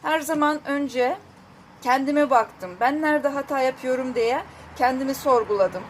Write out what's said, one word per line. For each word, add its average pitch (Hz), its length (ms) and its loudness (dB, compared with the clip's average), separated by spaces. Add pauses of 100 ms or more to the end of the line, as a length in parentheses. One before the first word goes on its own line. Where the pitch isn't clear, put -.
Her 311 180 0
zaman 302 460 0
önce 277 520 -2 (640)
kendime 277 480 2
baktım. 208 500 0
Ben 285 220 0
nerede 302 260 2
hata 277 320 -2
yapıyorum 254 540 -2
diye 240 280 0 (340)
kendimi 262 380 0
sorguladım. 208 760 0